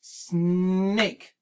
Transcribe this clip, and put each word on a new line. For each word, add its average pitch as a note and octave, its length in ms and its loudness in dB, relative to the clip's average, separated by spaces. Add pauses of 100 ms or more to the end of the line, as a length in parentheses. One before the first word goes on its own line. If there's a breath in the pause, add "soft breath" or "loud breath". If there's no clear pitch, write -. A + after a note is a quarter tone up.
Snake. F#3 1400 -2